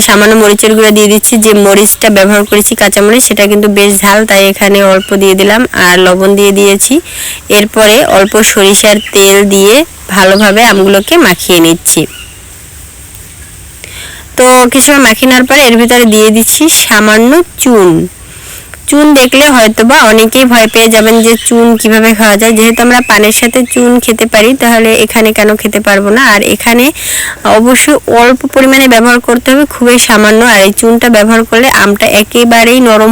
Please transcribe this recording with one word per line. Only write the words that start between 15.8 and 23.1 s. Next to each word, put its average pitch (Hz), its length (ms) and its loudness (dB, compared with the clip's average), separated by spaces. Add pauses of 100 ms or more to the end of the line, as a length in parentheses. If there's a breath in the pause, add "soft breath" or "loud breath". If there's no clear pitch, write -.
ভিতরে 240 320 0
দিয়ে 214 220 2
দিচ্ছি 226 280 -2 (220)
সামান্য 214 460 0 (320)
চুন। 214 260 2 (1000 loud breath)
চুন 294 160 2 (140)
দেখলে 269 260 0 (100)
হয়তোবা 226 420 2 (140)
অনেকেই 220 400 0
ভয় 226 220 2
পেয়ে 226 220 2
যাবেন 220 200 2 (100)
যে 233 80 2 (140)
চুন 233 180 2 (160)
কিভাবে 220 280 0 (100)
খাওয়া 208 220 2
যায়। 226 160 2
যেহেতু 226 280 0
আমরা 247 140 2 (100)
পানের 214 300 0